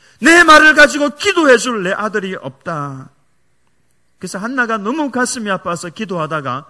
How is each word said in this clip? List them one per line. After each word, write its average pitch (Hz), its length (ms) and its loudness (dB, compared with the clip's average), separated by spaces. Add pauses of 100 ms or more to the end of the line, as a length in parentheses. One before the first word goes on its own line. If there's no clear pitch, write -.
(200)
내 330 240 6
말을 311 320 6
가지고 285 340 4
기도해줄 262 760 0
내 180 80 -2
아들이 196 440 -6
없다." 139 720 -10 (1120)
그래서 185 180 -12
한나가 226 400 -4
너무 262 320 -4
가슴이 240 400 -6
아파서 175 400 -6
기도하다가 156 800 -8